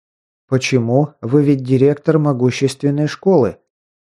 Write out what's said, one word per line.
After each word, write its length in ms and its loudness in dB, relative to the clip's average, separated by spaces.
"Почему? 720 0
Вы 240 0
ведь 220 0
директор 520 0
могущественной 920 -2
школы". 500 0